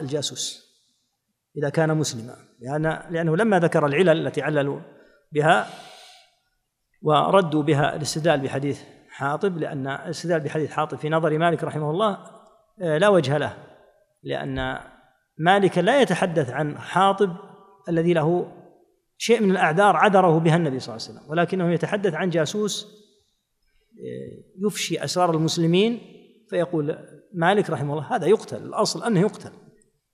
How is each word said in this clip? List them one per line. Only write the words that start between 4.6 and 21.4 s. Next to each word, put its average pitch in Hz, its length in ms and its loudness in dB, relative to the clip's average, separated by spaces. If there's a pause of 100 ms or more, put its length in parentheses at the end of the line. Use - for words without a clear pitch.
بها 160 340 2 (1400)
وردوا 156 600 2
بها 147 340 0
الاستدلال 151 440 -2
بحديث 135 400 -4 (300)
حاطب، 151 480 -4
لأن 147 280 -6
الاستدلال 165 540 -4
بحديث 147 300 -4
حاطب 147 280 -4
في 151 100 -6
نظر 156 300 0
مالك 165 260 2
رحمه 151 260 -4
الله، 196 280 -2 (640)
آه، 156 160 0
لا 202 100 4
وجه 151 300 4
له، 127 180 -6 (680)
لأن 135 560 -6 (600)
مالك 180 400 4
لا 247 240 4
يتحدث 165 480 0
عن 143 280 -4
حاطب 190 580 2 (520)
الذي 165 240 2
له 165 400 0 (680)
شيء 226 240 2
من 190 80 4
الأعذار 180 460 4
عذره 180 420 6
بها 165 180 4
النبي 143 220 0
صلى 113 180 -12
الله - 120 -14
عليه 110 100 -18
وسلم، - 120 -18
ولكنه 175 420 0